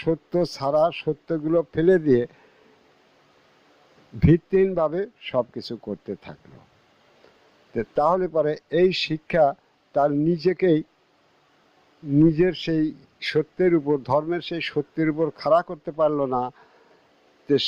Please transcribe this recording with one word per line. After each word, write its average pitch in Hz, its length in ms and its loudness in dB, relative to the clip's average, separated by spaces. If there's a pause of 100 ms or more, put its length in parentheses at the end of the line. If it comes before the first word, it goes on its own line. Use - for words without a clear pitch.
সত্য - 320 -4 (220)
ছাড়া 143 280 2 (180)
সত্যগুলো 156 580 -2 (140)
ফেলে 175 220 4 (100)
দিয়ে 123 180 4 (1900)
ভিত্তিহীনভাবে 170 840 0 (300)
সব 123 240 -2
কিছু - 240 -12
করতে 101 360 -10 (120)
থাকলো। 69 320 -20 (1160)
তে 113 80 -4 (160)
তাহলে 175 280 2 (100)
পরে 151 180 0 (280)
এই 190 80 4 (160)
শিক্ষা 156 400 0 (500)
তার 147 140 2 (180)
নিজেকেই, 170 520 2 (1200)
নিজের 160 500 4
সেই 160 300 -2 (380)
সত্যের 170 580 -2
উপর, 143 160 0 (140)
ধর্মের 156 320 -2
সেই 170 300 -10
সত্যের 156 420 -4
উপর 156 140 -2 (120)
খাড়া 185 300 2
করতে 165 300 -12
পারলো 151 260 0
না। 127 180 -2 (1080)
তে 147 60 4 (120)